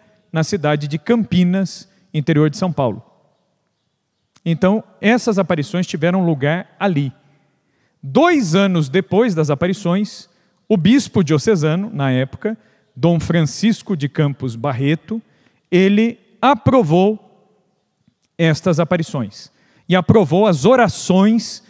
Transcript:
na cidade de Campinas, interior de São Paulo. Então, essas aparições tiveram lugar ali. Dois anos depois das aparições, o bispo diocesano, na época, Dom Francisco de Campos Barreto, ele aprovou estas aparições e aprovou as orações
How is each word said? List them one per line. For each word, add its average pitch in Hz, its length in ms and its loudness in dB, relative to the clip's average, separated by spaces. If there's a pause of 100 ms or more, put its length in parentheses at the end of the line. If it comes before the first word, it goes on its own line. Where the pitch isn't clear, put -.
(320)
na 160 120 0
cidade 151 440 -2
de 151 100 -6
Campinas, 185 880 -2 (240)
interior 151 380 0
de 147 60 -12
São 180 160 -4
Paulo. 117 300 -4 (1400)
Então, 185 380 0 (180)
essas 220 380 0
aparições 170 480 -2
tiveram 175 380 -2
lugar 156 540 -2
ali. 143 340 -2 (920)
Dois 240 520 2
anos 185 340 2
depois 185 460 0
das 156 160 -2
aparições, 180 800 -4 (400)
o 214 80 2
bispo 202 480 2
diocesano, 160 680 0
na 139 180 -2
época, 135 460 -4 (380)
Dom 165 260 0
Francisco 175 760 -2
de 143 120 -6
Campos 135 480 -4
Barreto, 143 640 -4 (500)
ele 202 480 2 (220)
aprovou 214 1120 0 (840)
estas 165 420 0
aparições 156 760 -4 (360)
e 175 80 2
aprovou 185 500 2
as 156 180 0
orações 214 1040 2